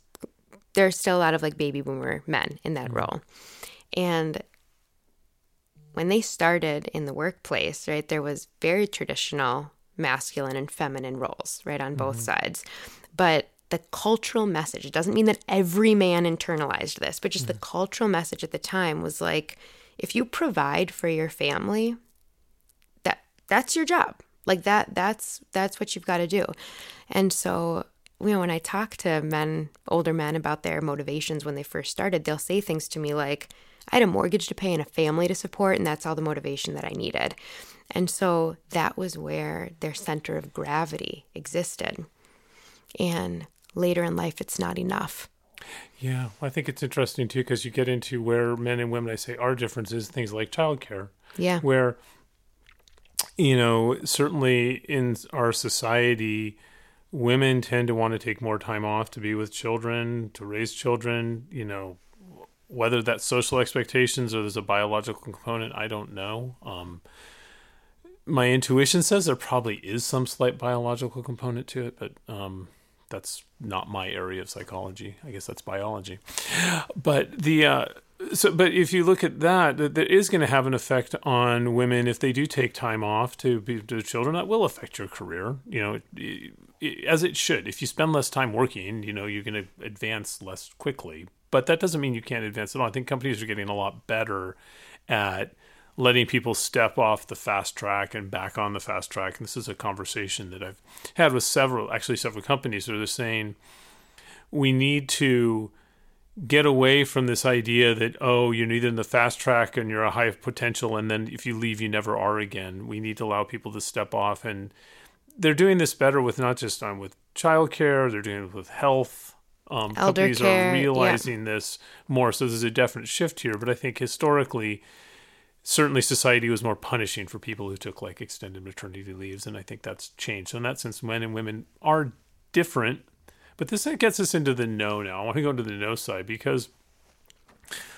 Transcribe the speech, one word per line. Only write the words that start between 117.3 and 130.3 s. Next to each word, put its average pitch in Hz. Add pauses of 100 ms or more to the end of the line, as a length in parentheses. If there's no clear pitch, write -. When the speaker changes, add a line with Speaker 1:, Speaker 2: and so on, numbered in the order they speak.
Speaker 2:
childcare, 147
they're 104
doing 101
it 92
with 95
health. - (360)
Um, 110
Speaker 1:
Elder 190
Speaker 2:
companies 123
Speaker 1:
care, -
Speaker 2:
are 185
Speaker 1:
yeah. 139
Speaker 2:
realizing 127
this 107 (280)
more. 127
So 127
there's 113
a 117
definite 117
shift -
here. 110
But 117
I 123
think 123
historically, 127 (800)
certainly 139
society 120
was 113
more 110
punishing 107
for 110
people 101
who 98
took, 95
like, 95
extended 95
maternity 95
leaves. 95
And 104
I 98
think 101
that's -
changed. 98